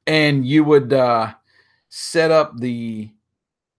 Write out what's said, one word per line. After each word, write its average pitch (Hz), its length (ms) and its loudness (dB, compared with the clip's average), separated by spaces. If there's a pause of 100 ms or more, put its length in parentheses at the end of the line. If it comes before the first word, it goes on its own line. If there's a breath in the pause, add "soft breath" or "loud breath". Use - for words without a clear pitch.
And 147 400 0
you 151 180 2
would, 139 280 2
uh, 120 400 0 (560)
set - 420 -4
up 151 280 0
the, 117 520 -8 (680)